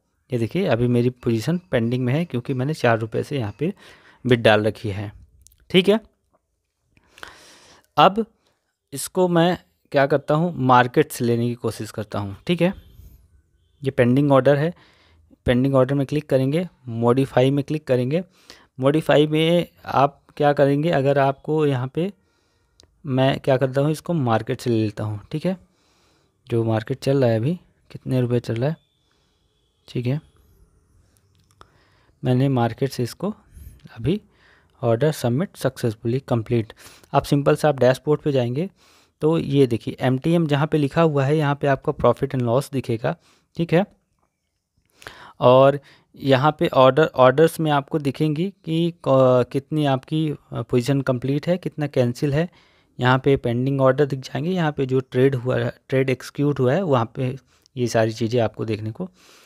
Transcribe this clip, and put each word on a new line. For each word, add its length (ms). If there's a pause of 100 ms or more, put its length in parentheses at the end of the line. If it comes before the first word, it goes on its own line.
(300)
ये 100
देखिए 280
अभी 200
मेरी 240
पोजीशन 460 (140)
पेंडिंग 340
में 80
है 120
क्योंकि 280
मैंने 200
चार 260
रुपये 240
से 140
यहाँ 220
पे 120 (540)
बिड 180
डाल 200
रखी 260
है। 220 (580)
ठीक 200
है, 100 (2000)
अब 280 (680)
इसको 360
मैं 280 (340)
क्या 160
करता 260
हूँ, 240
मार्केट 540
से 140
लेने 220
की 80
कोशिश 360
करता 280
हूँ। 160 (120)
ठीक 140
है, 120 (1080)
ये 100
पेंडिंग 400
ऑर्डर 260
है, 160 (720)
पेंडिंग 280
ऑर्डर 200
में 100
क्लिक 240
करेंगे, 380 (200)
मॉडिफाई 640
में 120
क्लिक 240
करेंगे। 360 (560)
मॉडिफाई 480
में 400 (180)
आप 360 (160)
क्या 160
करेंगे, 380
अगर 280
आपको 460
यहाँ 300
पे 160 (960)
मैं 320
क्या 180
करता 240
हूँ, 100
इसको 220
मार्केट 480
से 80
ले 80
लेता 260
हूँ। 160 (120)
ठीक 140
है, 120 (880)
जो 160
मार्केट 360
चल 220
रहा 80
है 80
अभी, 160 (380)
कितने 300
रुपए 180
चल 160
रहा 140
है। 60 (1120)
ठीक 200
है, 120 (2000)
मैंने 260
मार्केट 420
से 120
इसको 260 (600)
अभी 280 (640)
ऑर्डर 300
सबमिट 460
सक्सेसफुली 640
कंप्लीट। 520 (400)
आप 100
सिंपल 320
से 120
आप 120
डैशबोर्ड 420
पे 100
जाएंगे 380 (520)
तो 160
ये 300
देखिए 340
एमटीएम 460
जहाँ 200
पे 100
लिखा 240
हुआ 240
है 120
यहाँ 180
पे 120
आपका 280
profit 400
and 80
loss 280
दिखेगा। 440 (420)
ठीक 160
है, 120 (1600)
और 380 (360)
यहाँ 440
पे 100
ऑर्डर, 360
ऑर्डर्स 540
में 120
आपको 280
दिखेंगी 500 (160)
कि 340
क-, 520
कितनी 360
आपकी, 420
अ, 320
पोजीशन 420
कंप्लीट 440
है, 100
कितना 320
कैंसिल 440
है। 160 (500)
यहाँ 200
पे 180
पेंडिंग 440
ऑर्डर 240
दिख 160
जाएंगे, 300
यहाँ 200
पे 140
जो 160
ट्रेड 340
हुआ 220
है, 140 (180)
ट्रेड 200
एग्जीक्यूट 500
हुआ 140
है, 100
वहाँ 320
पे 200 (400)
ये 120
सारी 260
चीज़ें 280
आपको 240
देखने 260
को 180 (360)